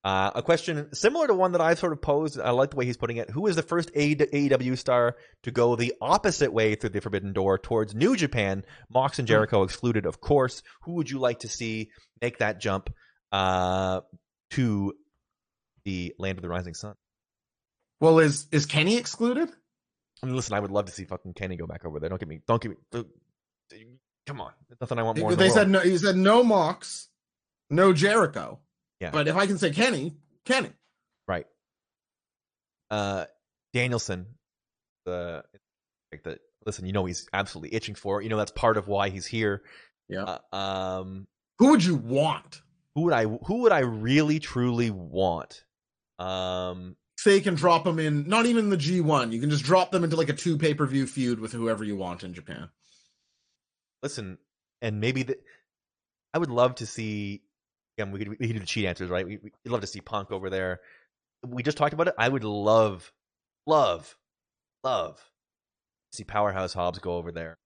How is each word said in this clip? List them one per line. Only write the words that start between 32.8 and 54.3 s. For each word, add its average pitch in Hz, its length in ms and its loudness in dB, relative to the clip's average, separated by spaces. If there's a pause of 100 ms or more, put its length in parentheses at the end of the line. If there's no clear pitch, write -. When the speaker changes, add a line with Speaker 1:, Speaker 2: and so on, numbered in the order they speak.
Speaker 1:
Uh, 98 360 -4 (480)
Danielson, 110 540 -4 (800)
the, 87 380 -8 (720)
like, 76 100 -20
the, 80 160 -10 (260)
listen, 95 200 -8
you 95 80 -6
know 98 100 0
he's 90 300 -8
absolutely 92 420 -6
itching - 200 -4
for 101 260 -4
it. - 20 -12
You 110 60 -6
know 110 80 0
that's 104 140 -2
part 113 260 2
of 98 100 -4
why 101 220 0
he's 95 160 -10
here. 107 360 -2 (460)
Speaker 2:
Yeah. 95 300 -6 (160)
Speaker 1:
Uh, - 20 -10
um, 95 720 -6 (300)
Speaker 2:
Who 262 140 8
would 226 120 6
you 175 120 2
want? 135 640 -4 (340)
Speaker 1:
Who 147 60 -2
would 170 120 2
I, 117 120 2
who 185 380 -4
would 220 100 6
I 156 60 4
really, 135 600 2
truly 120 500 0
want? 87 760 -4 (520)
Um, 92 800 -6 (220)
Speaker 2:
Say 202 180 6
you 196 60 4
can 196 140 0
drop 165 280 4
them 160 160 0
in, 151 300 0
not 226 160 2
even 226 240 2
the 190 80 2
G 170 240 0
one. 135 320 2
You 113 80 -4
can 147 80 0
just 143 160 0
drop 180 260 4
them 175 140 2
into, 160 100 -2
like, 160 140 0
a 143 40 0
two 156 240 -2
pay-per-view 147 480 0
feud 120 360 -2
with 110 100 -10
whoever 113 320 -2
you 104 140 -6
want 90 260 -8
in 90 100 -12
Japan. 78 360 -14 (1300)
Speaker 1:
Listen, 113 360 -10 (440)